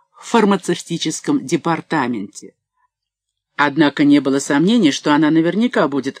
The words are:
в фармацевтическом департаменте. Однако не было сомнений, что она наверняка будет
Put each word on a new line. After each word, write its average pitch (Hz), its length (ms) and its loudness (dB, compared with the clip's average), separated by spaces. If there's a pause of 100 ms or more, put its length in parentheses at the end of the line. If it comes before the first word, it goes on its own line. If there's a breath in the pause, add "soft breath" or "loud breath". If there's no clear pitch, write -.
(180 soft breath)
в - 80 -20
фармацевтическом 175 1200 -2
департаменте. 139 1080 -6 (1040)
Однако 143 480 0
не 143 160 6
было 139 200 0
сомнений, 165 500 2
что 147 240 0
она 151 160 2
наверняка 170 560 0
будет 135 340 -6